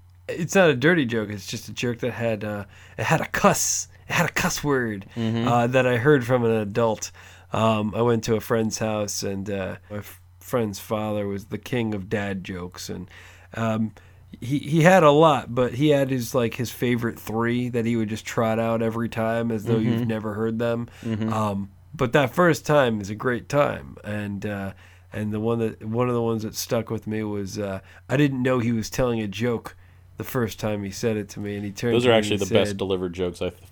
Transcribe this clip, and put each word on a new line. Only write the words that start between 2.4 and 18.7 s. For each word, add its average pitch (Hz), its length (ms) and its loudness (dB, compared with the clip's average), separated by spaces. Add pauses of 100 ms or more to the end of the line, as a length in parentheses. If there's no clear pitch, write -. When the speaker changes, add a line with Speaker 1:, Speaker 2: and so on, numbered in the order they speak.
Speaker 1:
uh, 104 200 -6 (320)
it 113 80 -4
had 156 160 2
a - 60 -6
cuss, - 640 0 (200)
it - 40 -8
had 165 160 2
a - 40 -8
cuss - 300 -2
word, 117 440 0 (100)
Speaker 2:
Mm-hmm. 117 320 0
Speaker 1:
uh, 120 200 4
that 127 180 4
I 123 100 2
heard 131 280 6
from 120 200 2
an 113 80 4
adult. 110 580 0 (420)
Um, 107 440 2
I 110 60 2
went 117 220 2
to 113 120 2
a 104 40 0
friend's 113 380 0
house, 107 460 -4
and, 98 260 -6
uh, 95 260 -6 (140)
my 104 80 -10
f-, - 220 -14 (180)
friend's 110 400 -4
father 107 480 -4
was 98 200 -6
the 107 120 -8
king 113 360 -4
of 98 140 -8
dad 101 360 -4
jokes, 90 440 -12
and, 92 220 -10 (440)
um, 110 380 -2 (480)
he, 127 200 -2
he 156 220 2
had 180 200 8
a 151 80 10
lot, 143 420 6
but 120 220 0
he 147 140 2
had 139 220 4
his, 123 220 -4
like, 117 220 0
his 117 160 -4
favorite 120 480 -2
three 117 500 -2
that 117 160 -2
he 117 120 0
would 110 120 0
just 107 160 -6
trot 110 360 0
out 113 200 0